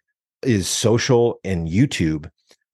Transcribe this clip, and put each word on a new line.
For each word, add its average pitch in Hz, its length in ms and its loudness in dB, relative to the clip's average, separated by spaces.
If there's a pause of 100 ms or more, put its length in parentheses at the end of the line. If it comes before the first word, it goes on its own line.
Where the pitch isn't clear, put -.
(420)
is 107 260 0
social 120 760 2
and 85 240 -4
YouTube. 80 600 -2 (460)